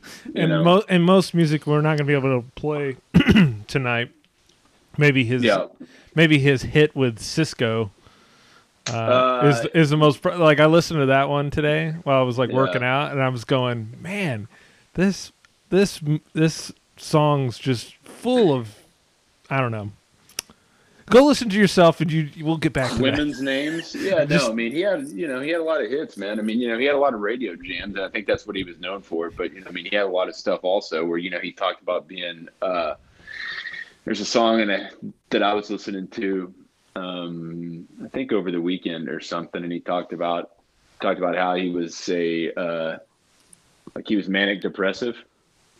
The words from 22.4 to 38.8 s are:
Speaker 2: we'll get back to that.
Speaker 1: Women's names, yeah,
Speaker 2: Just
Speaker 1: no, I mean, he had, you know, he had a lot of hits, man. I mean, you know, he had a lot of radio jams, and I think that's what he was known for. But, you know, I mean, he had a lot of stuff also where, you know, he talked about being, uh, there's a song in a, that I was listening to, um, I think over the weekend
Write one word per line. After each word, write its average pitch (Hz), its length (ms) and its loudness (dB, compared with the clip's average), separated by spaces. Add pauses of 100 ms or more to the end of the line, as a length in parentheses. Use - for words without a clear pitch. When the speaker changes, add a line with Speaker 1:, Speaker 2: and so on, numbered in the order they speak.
Speaker 2:
we'll 160 160 -2
get 151 160 0
back 131 200 -2
to 117 40 -4
that. 120 60 0
Speaker 1:
Women's 139 400 0
names, 147 520 -4
yeah, 165 300 0
Speaker 2:
Just 147 220 2
Speaker 1:
no, 113 60 -2
I - 20 -6
mean, 117 180 -4
he 156 80 -2
had, 180 280 -2
you 175 200 -6
know, 127 100 -4
he 147 120 -6
had 170 100 -2
a 160 40 -4
lot 156 200 -2
of 104 60 -6
hits, 147 260 -6
man. 101 220 -6
I 107 40 -6
mean, 110 160 -2
you 123 100 -2
know, 113 100 -2
he 131 80 0
had 143 80 2
a 135 40 0
lot 139 140 2
of 107 80 -8
radio 104 360 -6
jams, 90 400 -10
and 98 60 -4
I 92 60 -6
think 107 180 -8
that's 101 200 -2
what 101 100 -10
he 92 80 -6
was 85 160 -16
known 95 220 -10
for. 82 280 -6
But, 85 220 -8
you 95 80 -20
know, 92 80 -20
I - 20 -14
mean, 87 140 -10
he 98 100 -4
had 101 120 0
a - 20 -4
lot 90 220 -2
of - 40 -14
stuff 90 280 -4
also 90 420 -2
where, 85 140 -2
you 87 100 -6
know, 90 120 -6
he 90 120 -8
talked 92 300 -6
about 87 260 -4
being, 87 400 -12 (140)
uh, 87 320 -4 (1120)
there's 104 140 -4
a 104 40 -6
song 113 360 2
in 104 100 0
a, - 180 -4 (400)
that 110 140 0
I 101 100 2
was 104 160 -4
listening 95 400 -8
to, 95 460 -6 (420)
um, 85 920 -10 (160)
I 113 60 -14
think 131 240 -8
over 95 180 -2
the 87 120 -4
weekend 85 480 -6